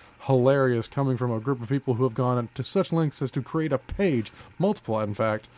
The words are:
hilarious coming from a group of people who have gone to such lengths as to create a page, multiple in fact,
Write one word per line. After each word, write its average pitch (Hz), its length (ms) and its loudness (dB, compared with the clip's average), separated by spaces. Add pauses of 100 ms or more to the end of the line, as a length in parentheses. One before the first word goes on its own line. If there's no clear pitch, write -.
(220)
hilarious 131 680 4
coming 135 280 0
from 123 160 -2
a 113 80 -2
group 123 220 -2
of 110 80 -10
people 131 240 0
who 120 100 2
have 117 100 0
gone 123 400 0
to - 80 -6
such - 300 -2
lengths 160 300 0
as 131 80 -4
to 139 100 -2
create 156 320 -2
a 131 60 0
page, 143 520 -2 (280)
multiple 156 420 -2
in 104 140 -4
fact, 110 440 -2